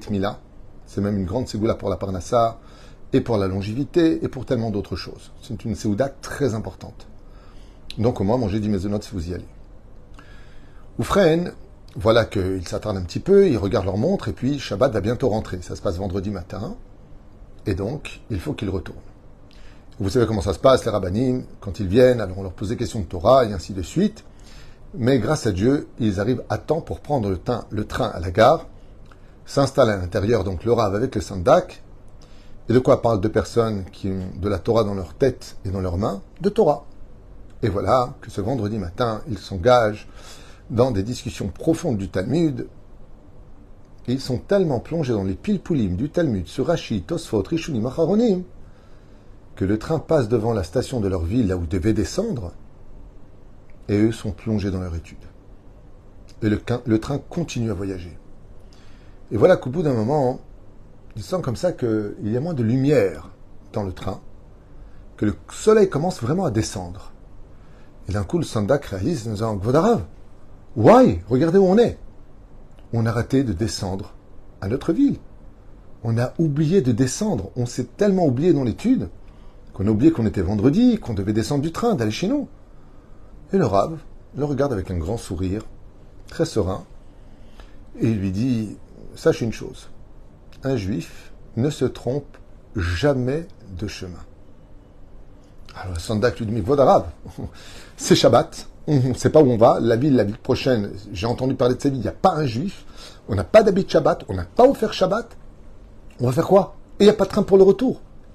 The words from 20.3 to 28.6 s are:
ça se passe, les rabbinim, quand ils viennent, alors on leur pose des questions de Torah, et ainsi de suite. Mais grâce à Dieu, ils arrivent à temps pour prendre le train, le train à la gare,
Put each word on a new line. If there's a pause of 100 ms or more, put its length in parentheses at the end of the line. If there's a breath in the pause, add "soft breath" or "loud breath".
ça
se
passe,
les
rabbinim, (160)
quand
ils
viennent,
alors
on
leur
pose
des
questions
de
Torah,
et
ainsi
de
suite. (680 loud breath)
Mais
grâce
à
Dieu, (120)
ils
arrivent
à
temps
pour
prendre
le
train,
le
train
à
la
gare, (760 soft breath)